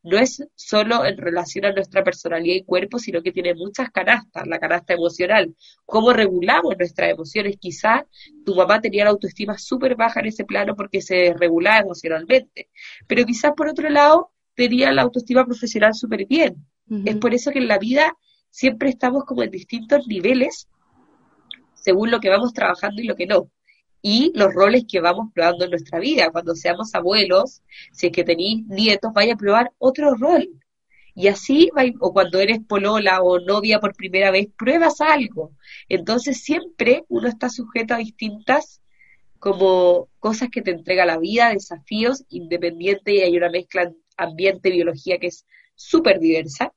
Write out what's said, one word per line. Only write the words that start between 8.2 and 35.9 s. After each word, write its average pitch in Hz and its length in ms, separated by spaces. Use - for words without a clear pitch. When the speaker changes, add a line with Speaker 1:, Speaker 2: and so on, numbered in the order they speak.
Speaker 1:
tu 190 120
mamá 190 260
tenía 202 220
la 214 80
autoestima 202 480
súper 262 360
baja 226 260
en 214 60
ese - 180
plano 202 300
porque 196 260
se 185 140
desregulaba 175 640
emocionalmente, 175 920
pero 240 160
quizás 240 320
por 302 140
otro 302 200
lado 294 420
tenía 247 360
la 269 120
autoestima 247 420
profesional 226 480
súper 220 320
bien. 285 300
Speaker 2:
Ujú. 208 160
Speaker 1:
Es 214 100
por 226 180
eso 247 180
que 285 80
en 240 100
la 208 100
vida 277 380
siempre 262 400
estamos 254 340
como 240 200
en 214 80
distintos 240 540
niveles, 240 640
según 202 360
lo 233 80
que 226 100
vamos 226 240
trabajando 208 480
y 233 40
lo 202 100
que 214 100
no. 185 240
Y 240 340
los 202 180
roles 214 320
que 190 140
vamos 180 340
probando 175 300
en 180 80
nuestra 170 260
vida. 214 320
Cuando 170 260
seamos 180 380
abuelos, 190 680
si - 140
es 170 40
que 175 140
tenéis 196 420
nietos, 214 460
vaya 220 220
a - 20
probar 214 400
otro 269 380
rol. 285 300
Y 190 120
así, 269 460
vai-, 254 280
o 185 100
cuando 185 300
eres 220 260
polola 202 540
o 180 180
novia 208 400
por 202 160
primera 190 340
vez, 202 180
pruebas 302 420
algo. 294 540
Entonces 226 560